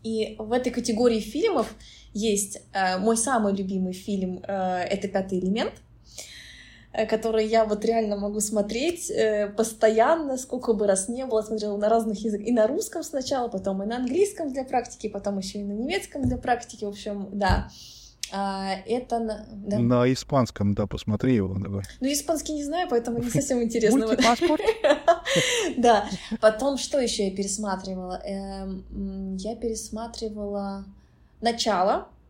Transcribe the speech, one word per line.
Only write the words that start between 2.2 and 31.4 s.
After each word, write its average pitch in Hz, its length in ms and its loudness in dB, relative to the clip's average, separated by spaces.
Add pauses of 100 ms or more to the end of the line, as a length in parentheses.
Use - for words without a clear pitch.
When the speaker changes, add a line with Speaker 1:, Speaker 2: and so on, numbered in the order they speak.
Speaker 1:
э, 185 260 2
мой 226 180 4
самый 226 380 2
любимый 190 380 -2
фильм, 185 520 -4
э, 185 380 -2
это 196 240 -2
«Пятый 190 320 -2
элемент», 214 340 0 (1200)
э, 220 140 2
который 220 400 2
я 226 180 4
вот 208 200 -2
реально 220 320 2
могу 208 220 -4
смотреть, 220 680 -2
э, 214 380 2 (100)
постоянно, 247 800 4
сколько 254 360 -2
бы 208 140 2
раз 190 220 2
не 254 160 -4
было, 220 160 0
смотрела 208 360 -4
на 208 120 2
разных 220 340 2
языках. 208 240 -2
И 240 40 0
на 220 160 6
русском 330 360 -2
сначала, 262 460 -2
потом 196 320 -4
и 202 60 -4
на 233 100 -4
английском 302 560 0
для 254 100 -4
практики, 240 460 -4
потом 202 300 -4
еще 190 200 -8
и 202 40 -6
на 202 100 -6
немецком 285 480 -4
для 247 160 0
практики. 240 480 -4
В 202 40 -4
общем, 202 420 -8
да. 202 380 2 (680)
А, 196 360 -2 (160)
это 240 320 -2
на... 214 260 -6 (220)
Да. 196 120 0
Speaker 2:
На 123 320 6
испанском, 117 640 2
да, 101 140 0
посмотри 127 480 2
его, 131 240 2
давай. 98 240 -4 (180)
Speaker 1:
Ну, 254 100 0
испанский 294 420 -2
не 294 100 -4
знаю, 330 260 -2
поэтому 240 300 0
не 240 100 -2
совсем 262 320 0
Speaker 2:
<laughs> - 20 2
Speaker 1:
интересно. 226 440 4
Speaker 2:
Мультипаспорт? 262 600 4
Speaker 1:
<laughs> 427 1120 2
Да. 226 280 6 (360)
Потом, 226 360 4
что 277 220 -2
еще 226 240 0
я 190 120 0
пересматривала? 190 880 -4
Эм, 196 680 -8
м, 190 460 -6
я 208 180 -6
пересматривала 208 1300 -8 (560)